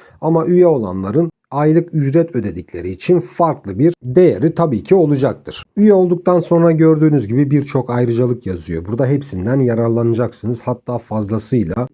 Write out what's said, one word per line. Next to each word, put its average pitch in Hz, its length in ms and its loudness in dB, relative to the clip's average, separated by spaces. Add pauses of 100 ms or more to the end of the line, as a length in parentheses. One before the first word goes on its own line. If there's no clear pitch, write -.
(220)
ama 160 240 0
üye 175 220 4
olanların 110 640 -2 (200)
aylık 156 440 0
ücret 151 400 0
ödedikleri 90 540 -8
için 165 300 0
farklı 139 600 -4
bir 165 140 4 (100)
değeri 131 520 2
tabii 147 280 -2
ki 190 120 2
olacaktır. 143 680 -2 (140)
Üye 208 160 6
olduktan 180 460 2
sonra 165 320 2
gördüğünüz 156 560 2
gibi 131 240 0
birçok 139 380 0
ayrıcalık 120 560 -2
yazıyor. 85 400 -6
Burada 117 200 -2
hepsinden 127 540 -2
yararlanacaksınız. 117 1000 -2
Hatta 123 360 -6
fazlasıyla 107 960 -4